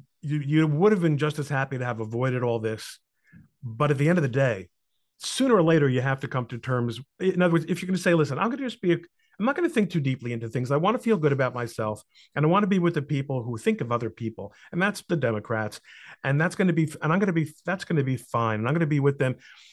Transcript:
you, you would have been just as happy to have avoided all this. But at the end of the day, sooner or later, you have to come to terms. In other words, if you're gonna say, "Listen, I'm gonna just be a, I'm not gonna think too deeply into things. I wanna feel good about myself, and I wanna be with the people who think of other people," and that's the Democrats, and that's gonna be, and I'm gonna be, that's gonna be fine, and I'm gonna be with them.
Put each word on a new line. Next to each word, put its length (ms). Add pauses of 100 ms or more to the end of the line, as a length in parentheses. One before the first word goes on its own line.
(200)
you, 180
you 280
would 260
have 80
been 180
just 220
as 80
happy 300
to 60
have 140
avoided 440
all 180
this. 400 (640)
But 280
at 80
the 100
end 100
of 40
the 60
day, 400 (480)
sooner 380
or 80
later, 260
you 140
have 180
to 80
come 180
to 120
terms. 420 (180)
In 240
other 120
words, 140
if 140
you're 60
gonna 100
say, 160
"Listen, 240
I'm 120
gonna 120
just 180
be 120
a, 40
I'm 500
not 100
gonna 120
think 220
too 100
deeply 320
into 160
things. 220
I 60
wanna 220
feel 180
good 160
about 220
myself, 480 (340)
and 80
I 40
wanna 200
be 100
with 160
the 80
people 400
who 160
think 220
of 100
other 200
people," 420 (180)
and 100
that's 280
the 80
Democrats, 640 (420)
and 180
that's 140
gonna 180
be, 200 (100)
and 100
I'm 60
gonna 140
be, 200 (120)
that's 200
gonna 200
be 120
fine, 440
and 80
I'm 60
gonna 120
be 140
with 180
them. 180 (360)